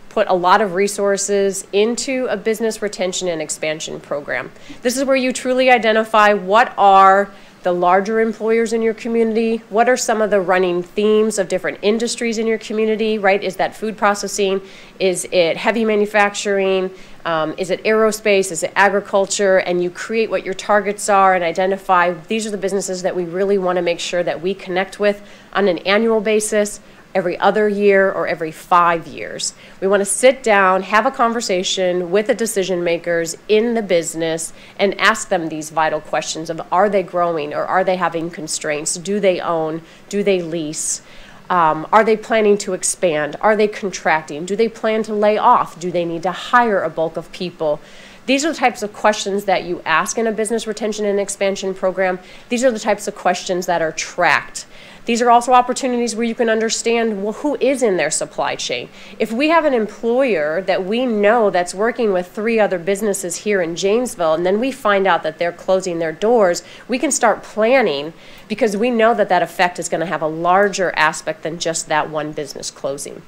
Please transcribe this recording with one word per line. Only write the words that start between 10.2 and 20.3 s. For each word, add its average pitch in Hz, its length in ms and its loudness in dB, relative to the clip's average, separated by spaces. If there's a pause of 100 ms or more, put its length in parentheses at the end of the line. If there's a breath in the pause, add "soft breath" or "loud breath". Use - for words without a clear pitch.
of 214 100 0
the 202 100 2
running 180 420 2
themes 214 560 0
of 185 100 -2
different 175 320 -4
industries 233 580 -2
in 226 100 -2
your 220 100 0
community, 220 600 -2
right? 196 260 2
Is 185 120 -4
that 165 200 -4
food 214 200 -8
processing? 202 640 0 (380 loud breath)
Is 175 320 -2
it 165 260 2
heavy 220 280 0
manufacturing? 202 1040 0 (340 loud breath)
Um, 156 320 -2
is 175 140 -6
it - 140 -4
aerospace? 214 680 2
Is 165 140 -4
it - 100 -6
agriculture? 196 840 2
And 180 220 0
you 175 100 -2
create 220 380 -4
what 185 160 -4